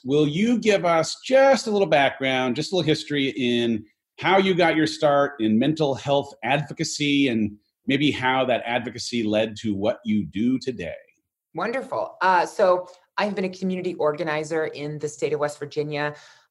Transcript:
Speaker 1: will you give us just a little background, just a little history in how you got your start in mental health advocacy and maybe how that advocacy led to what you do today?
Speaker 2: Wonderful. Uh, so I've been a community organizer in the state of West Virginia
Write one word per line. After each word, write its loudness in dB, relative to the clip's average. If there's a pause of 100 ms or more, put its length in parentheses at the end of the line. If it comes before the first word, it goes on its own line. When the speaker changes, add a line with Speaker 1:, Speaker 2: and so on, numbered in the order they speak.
Speaker 1:
will 2
you 0
give 2
us 0
just 4
a -4
little 2
background, 2
just -6
a 0
little 0
history 0
in 0 (340)
how 4
you 4
got 2
your 2
start 2
in 2
mental 2
health -2 (120)
advocacy 0
and 0 (300)
maybe 2
how 0
that 0
advocacy -4
led 0
to -4
what -2
you 0
do -2
today? -8 (600)
Speaker 2:
Wonderful. -6
Uh, 4
so 2 (300)
I've -2
been -2
a -4
community -4
organizer -2
in -8
the -4
state -4
of 0
West -2
Virginia -6 (360)